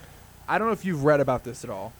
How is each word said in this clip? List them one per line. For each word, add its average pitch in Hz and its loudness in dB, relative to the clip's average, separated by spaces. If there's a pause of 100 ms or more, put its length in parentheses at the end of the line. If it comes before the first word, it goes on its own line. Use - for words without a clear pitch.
(480)
I 160 2
don't 214 0
know 226 2
if 190 -6
you've 160 -2
read 147 6
about 127 0
this 117 -12
at 120 -10
all 101 -10